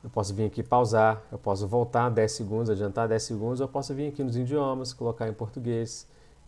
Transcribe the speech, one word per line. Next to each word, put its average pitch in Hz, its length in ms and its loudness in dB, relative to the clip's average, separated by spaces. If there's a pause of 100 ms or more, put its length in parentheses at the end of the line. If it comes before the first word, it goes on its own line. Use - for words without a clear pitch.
Eu 117 60 -12
posso 98 240 -2
vir 107 100 0
aqui 113 180 -2
pausar, 110 600 4 (100)
eu 104 60 -10
posso 101 280 -2
voltar 120 440 2
dez 110 220 2
segundos, 110 360 -2
adiantar 104 400 0
dez 110 140 2
segundos, 117 380 -4
eu 135 80 -2
posso 139 260 -6
vir 147 140 -4
aqui 143 140 -6
nos 123 140 -2
idiomas, 131 560 -2
colocar 117 340 -4
em 110 60 -4
português, 117 760 -6 (420)